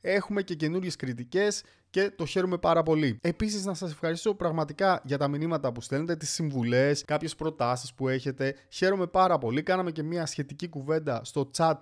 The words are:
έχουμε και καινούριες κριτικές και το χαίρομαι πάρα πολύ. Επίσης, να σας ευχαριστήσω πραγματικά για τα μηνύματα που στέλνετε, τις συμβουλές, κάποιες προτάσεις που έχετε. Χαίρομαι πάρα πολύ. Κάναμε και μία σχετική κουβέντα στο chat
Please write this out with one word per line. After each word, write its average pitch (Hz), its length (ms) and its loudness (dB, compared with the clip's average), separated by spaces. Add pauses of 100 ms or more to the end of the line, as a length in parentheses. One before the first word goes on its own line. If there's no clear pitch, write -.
έχουμε 196 400 0
και 185 140 -4
καινούριες 165 400 -2
κριτικές 131 680 -2 (260)
και 196 260 2
το 170 100 -4
χαίρομαι 185 320 0
πάρα 165 260 4
πολύ. 156 380 2
Επίσης, 196 440 -2
να 196 80 -2
σας 170 180 -6
ευχαριστήσω 170 420 -2
πραγματικά 175 720 0
για 135 120 0
τα 143 100 2
μηνύματα 147 440 0
που 120 100 -8
στέλνετε, 160 340 -2
τις 156 140 -8
συμβουλές, 135 760 2
κάποιες 151 300 -4
προτάσεις 127 580 -2
που 135 140 -4
έχετε. 135 480 -2 (140)
Χαίρομαι 185 380 2
πάρα 180 300 4
πολύ. 127 260 0
Κάναμε 180 280 0
και 156 120 -6
μία 165 220 -4
σχετική 147 440 -6
κουβέντα 147 540 -2
στο 139 340 -4
chat 165 240 4